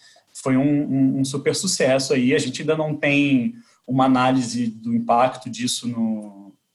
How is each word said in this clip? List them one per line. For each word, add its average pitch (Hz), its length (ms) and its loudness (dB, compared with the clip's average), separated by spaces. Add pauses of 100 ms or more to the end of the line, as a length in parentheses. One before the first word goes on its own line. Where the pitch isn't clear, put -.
(420)
foi 131 140 0
um, 131 60 2
um, 135 580 2
um 135 60 2
super 143 280 -2
sucesso 135 600 0
aí. 127 200 2
A 151 60 4
gente 127 220 -6
ainda 151 140 0
não 156 200 -2
tem 143 580 2 (320)
uma 131 200 2
análise 127 640 2
do 117 260 -6
impacto 117 560 0
disso 117 380 -6
no, 107 680 -6 (220)